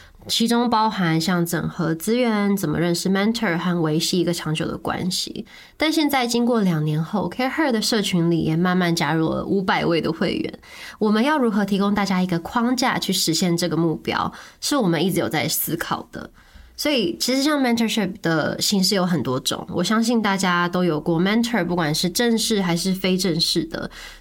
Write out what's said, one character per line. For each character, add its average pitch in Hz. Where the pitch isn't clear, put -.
其 -
中 233
包 220
含 165
像 170
整 160
合 160
资 220
源、 208
怎 190
么 151
认 170
识 180
mentor 196
和 175
维 156
系 175
一 170
个 175
长 156
久 160
的 -
关 -
系。 -
但 311
现 302
在 262
经 240
过 233
两 165
年 156
后， 175
Care 262
Her 277
的 214
社 214
群 170
里 165
也 156
慢 180
慢 170
加 160
入 160
了 131
五 190
百 151
位 165
的 165
会 170
员。 -
我 214
们 214
要 302
如 233
何 202
提 202
供 202
大 202
家 190
一 185
个 170
框 240
架 247
去 -
实 185
现 170
这 175
个 156
目 160
标， -
是 -
我 226
们 165
一 185
直 160
有 110
在 143
思 -
考 -
的。 -
所 294
以 226
其 254
实 269
像 294
mentorship 233
的 160
形 190
式 208
有 185
很 170
多 131
种， -
我 185
相 220
信 233
大 196
家 180
都 180
有 151
过 165
mentor， 214
不 170
管 156
是 175
正 233
式 220
还 175
是 185
非 185
正 180
式 -
的。 -